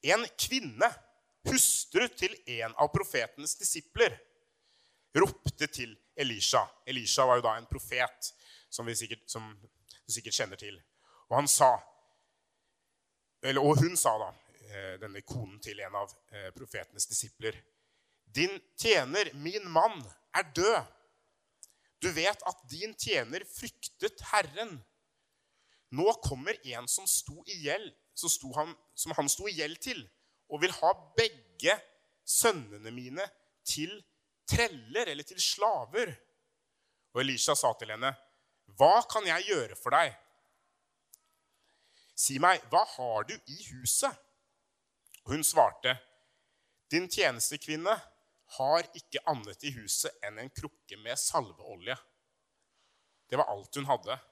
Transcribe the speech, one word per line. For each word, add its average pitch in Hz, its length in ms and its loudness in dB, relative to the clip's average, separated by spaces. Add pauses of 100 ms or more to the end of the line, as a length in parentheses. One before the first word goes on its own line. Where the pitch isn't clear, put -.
En 208 220 4 (120)
kvinne, 220 520 0 (560)
hustru - 640 2 (100)
til 196 180 -4 (240)
en 113 220 -4
av 151 120 4
profetens 143 680 -2
disipler, 185 560 2 (1000)
ropte 156 500 0
til 117 260 -8 (220)
Elisha. 117 480 2 (240)
Elisha 131 400 2
var 123 120 6
jo 117 60 -2
da 110 120 2
en 117 120 -14
profet, - 640 -4 (380)
som 117 180 -6
vi 117 80 -2
sikkert, 110 340 -8
som 110 220 -10 (100)
du - 520 -14
sikkert 113 240 -4
kjenner 98 220 -4
til. 101 180 -14 (520)
Og 120 80 2
han 143 140 2
sa, 131 220 8 (1700)
eller, 135 200 0
og 147 200 6
hun 175 160 2
sa 117 240 2
da, 95 80 -6 (400)
eh, 98 320 -10
denne 101 260 -14
konen 107 360 -10
til 104 160 -12
en 98 160 -8
av, 101 180 -4 (180)
eh, 101 200 -14
profetenes - 580 -8
disipler, 110 480 -6 (760)
"Din 180 300 0 (160)
tjener, 170 560 2
min 180 360 -8
mann, 170 360 2 (280)
er 190 100 0
død. 175 440 2 (1120)
Du 170 120 0
vet 170 360 0
at 180 220 -10
din 185 260 -10
tjener 160 480 -2
fryktet - 760 -10 (100)
Herren. 180 520 -2 (1080)
Nå 180 220 4 (100)
kommer 143 400 -4
en 123 240 -10
som - 180 -2
sto - 400 -2
i 202 200 -14
gjeld, 170 280 -4 (220)
så 170 140 -6
sto 135 240 -2
han, 151 180 -2 (240)
som - 160 -4
han 147 160 0
sto 185 200 -2
i 190 100 -8
gjeld 160 240 -6
til, 180 280 -8 (400)
og 151 120 -4
vil 180 100 2
ha 170 220 4 (240)
begge 185 580 0 (480)
sønnene 110 680 0
mine 127 360 -8 (360)
til 185 400 -6 (440)
treller 190 600 0
eller 147 160 -8
til 180 160 -18
slaver." 185 760 0 (1000)
Og 120 80 0
Elisha 135 340 2
sa 123 180 2
til 110 180 -10
henne, 127 240 -2 (640)
"Hva 180 240 8 (100)
kan 214 160 -2
jeg 180 240 0
gjøre 117 240 -2
for - 160 -2
deg? 143 240 4 (2000)
Si - 240 0
meg, 175 220 6 (100)
hva 175 140 6 (100)
har 113 320 -2
du 214 80 -8
i 151 240 -18 (140)
huset?" 131 420 0 (1120)
Og 123 100 -4
hun 156 80 -4
svarte, 127 540 4 (960)
"Din 175 180 0
tjenestekvinne 156 840 0 (640)
har 156 300 2 (100)
ikke - 340 -8
annet 104 320 -8
i 143 80 -6
huset 117 400 -4 (120)
enn 104 160 -8
en 127 100 -10
krukke - 500 -14
med 117 200 -6
salveolje." 110 760 -4 (1300)
Det 131 100 -2
var 147 120 2
alt 101 240 -10
hun 139 120 -6
hadde. 131 320 -2 (120)